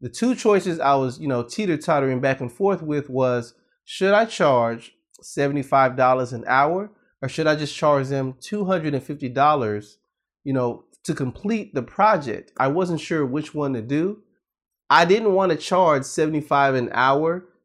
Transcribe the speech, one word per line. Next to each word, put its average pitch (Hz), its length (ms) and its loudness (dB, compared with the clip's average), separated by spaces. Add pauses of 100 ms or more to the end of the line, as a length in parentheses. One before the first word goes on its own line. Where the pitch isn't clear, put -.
The 120 80 -10
two 240 260 -2
choices 185 420 2
I 143 180 2
was, 131 220 -2
you 156 120 -6
know, 120 140 -2
teeter-tottering 147 760 -2
back 135 220 -2
and 123 100 -8
forth 196 320 -2
with 147 260 -6
was, 123 440 -2 (320)
should 190 280 0
I 220 120 4
charge 123 680 0 (280)
seventy-five 139 760 0
dollars 127 380 2
an 120 120 -10
hour 165 460 0 (300)
or 131 80 -8
should 156 180 -2
I 151 80 4
just 147 180 -6
charge 139 360 2
them 135 320 -4
two 208 240 -6
hundred 170 280 -2
and 131 100 -4
fifty 143 260 -10
dollars, 123 680 0 (460)
you 139 100 -6
know, 120 300 -2 (220)
to 160 100 -2
complete 202 580 -6
the 127 100 -4
project? 165 760 0
I 131 100 0
wasn't 170 320 -2
sure 156 260 -2
which 147 300 -6
one 143 180 -2
to 117 80 -6
do. 156 380 -2 (720)
I 160 160 6
didn't 208 280 2
wanna 185 220 2
charge 160 480 0
seventy-five 147 720 0
an 123 160 -2
hour 156 540 0 (200)